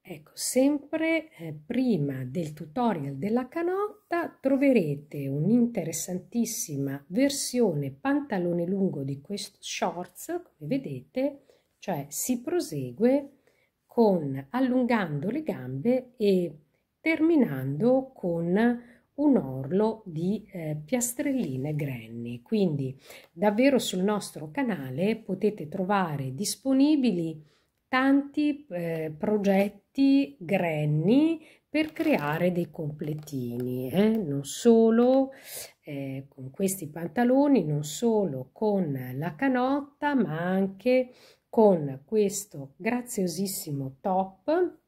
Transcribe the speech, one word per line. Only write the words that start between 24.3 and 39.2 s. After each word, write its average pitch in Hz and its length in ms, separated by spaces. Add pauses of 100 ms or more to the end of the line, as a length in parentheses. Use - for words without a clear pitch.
canale 180 680
potete 196 520
trovare 170 680
disponibili 220 1080 (460)
tanti, 277 800
eh, 165 480
progetti 208 1200
granny 175 1000 (280)
per 311 240
creare 175 600
dei 170 180
completini, 131 1200
eh? 214 260
Non 143 280
solo, 240 880 (500)
eh, 139 460
con 131 220
questi 190 380
pantaloni, 247 760
non 147 200
solo 190 680
con 147 640
la 160 200